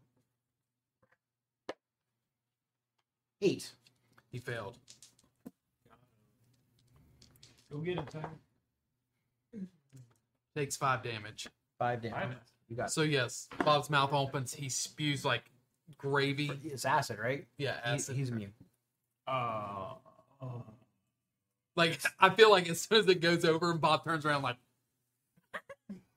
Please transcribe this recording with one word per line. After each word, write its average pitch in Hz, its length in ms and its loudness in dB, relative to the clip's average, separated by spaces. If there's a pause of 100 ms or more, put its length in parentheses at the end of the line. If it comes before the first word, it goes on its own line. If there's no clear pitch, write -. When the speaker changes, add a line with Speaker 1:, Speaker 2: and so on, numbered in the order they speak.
(3500)
Speaker 1:
Eight. 180 300 0 (600)
Speaker 2:
He 127 80 -10
failed. 113 380 -10 (3000)
Speaker 3:
Go 147 80 -10
get 175 180 -4
him, 156 80 -6
Tiger. 156 240 -12 (2250)
Speaker 2:
Takes 147 220 -6
five 127 260 0
damage. 110 440 -10 (320)
Speaker 1:
Five 120 220 -2
damage. 113 180 -6
Speaker 3:
Five. 127 160 -6 (340)
Speaker 1:
You 117 60 -10
got 123 120 -4
it. - 40 -4
Speaker 2:
So 160 100 -2
yes, 139 460 -2 (160)
Bob's 147 260 4
mouth 143 240 2
opens. 139 400 -2
He 143 160 -8
spews, 147 560 -4
like, 120 260 -2 (460)
gravy. 139 540 0 (120)
Speaker 1:
It's 139 220 -6
acid, 131 340 0
right? 135 260 -4 (120)
Speaker 2:
Yeah, 123 260 -2
Speaker 1:
He, 120 80 -2
Speaker 2:
acid. 135 240 -4
Speaker 1:
he's 131 140 -2
immune. 104 240 -8 (720)
Speaker 3:
Uh, 107 680 -6 (480)
uh. 131 40 -12 (1300)
Speaker 2:
Like, 165 240 2 (200)
I 190 100 10
feel 220 200 10
like 180 200 6
as 170 120 -2
soon - 180 4
as 185 80 2
it 180 140 6
goes 170 240 2
over 165 260 2
and 160 100 -2
Bob 151 220 4
turns 160 220 -2
around, 143 180 2
like, 123 120 -2 (1000)
<laughs> - 360 -16 (280)